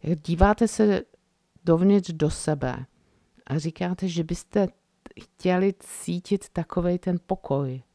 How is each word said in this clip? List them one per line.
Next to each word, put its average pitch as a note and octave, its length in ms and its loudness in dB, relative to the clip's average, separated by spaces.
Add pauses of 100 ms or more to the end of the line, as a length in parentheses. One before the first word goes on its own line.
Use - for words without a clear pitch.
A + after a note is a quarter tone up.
Jak D#3+ 140 -2
díváte G3+ 480 2
se G#3 320 2 (640)
dovnitř F3+ 480 4
do D#3 180 0
sebe C3 560 -4 (600)
a D3 120 -2
říkáte, F3+ 500 -4
že E3 160 -2
byste F#3 420 -2 (540)
chtěli F#3 580 0
cítit - 720 -6
takovej F3 500 -2
ten F3+ 280 -2
pokoj C3+ 560 -4 (120)